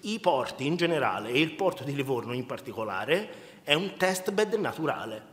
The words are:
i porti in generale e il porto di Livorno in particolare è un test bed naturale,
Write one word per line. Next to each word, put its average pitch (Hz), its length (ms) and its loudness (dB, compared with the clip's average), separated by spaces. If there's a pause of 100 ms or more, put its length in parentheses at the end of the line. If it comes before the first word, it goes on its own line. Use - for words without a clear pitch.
i 214 180 -4
porti 131 440 0
in 156 120 2
generale 123 540 2
e 131 100 4
il 156 140 2
porto 185 280 0
di 139 100 -4
Livorno 127 420 -2
in 127 120 -4
particolare 113 800 -2 (360)
è 147 100 4
un 185 220 2
test 185 340 2
bed 202 240 2
naturale, 123 680 -2 (100)